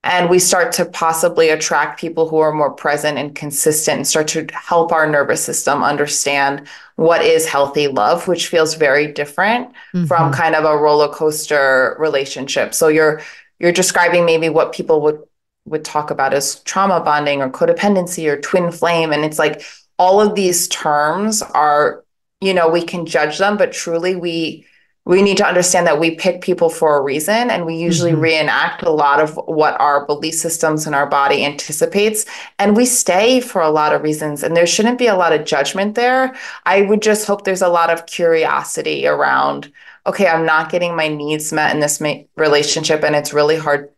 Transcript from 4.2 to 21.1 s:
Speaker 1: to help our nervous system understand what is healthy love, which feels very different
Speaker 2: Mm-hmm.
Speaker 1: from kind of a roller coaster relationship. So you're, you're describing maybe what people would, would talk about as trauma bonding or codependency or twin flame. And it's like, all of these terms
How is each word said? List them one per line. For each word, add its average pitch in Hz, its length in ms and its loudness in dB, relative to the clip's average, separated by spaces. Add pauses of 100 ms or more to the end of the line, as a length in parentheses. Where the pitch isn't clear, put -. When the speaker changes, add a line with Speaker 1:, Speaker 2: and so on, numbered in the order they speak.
Speaker 1:
to 160 240 -4
help 165 380 0
our 160 180 2
nervous 151 360 0
system 143 400 -2
understand 143 840 -2 (300)
what 160 260 2
is 160 240 4
healthy 143 400 0
love, 135 400 0
which 170 220 -2
feels 160 260 0
very 147 320 2
different 190 600 -4 (260)
Speaker 2:
Mm-hmm. 175 120 0
Speaker 1:
from 151 260 2
kind 160 240 0
of 156 80 0
a 151 120 2
roller 147 320 2
coaster 143 920 0
relationship. 139 760 -2
So 160 140 2
you're, 156 320 2 (400)
you're 175 100 4
describing 175 540 2
maybe 165 240 2
what 151 240 0
people 160 300 0
would, 151 200 0 (440)
would 156 180 -8
talk 151 260 -4
about 135 240 -2
as - 300 -4
trauma 190 360 0
bonding 147 400 0
or 135 80 -2
codependency 175 800 0
or 143 140 -2
twin 175 320 -2
flame. 160 400 0
And 151 120 0
it's 208 140 -4
like, 151 240 -2 (380)
all 190 200 6
of 208 140 2
these 185 320 0
terms 160 760 -2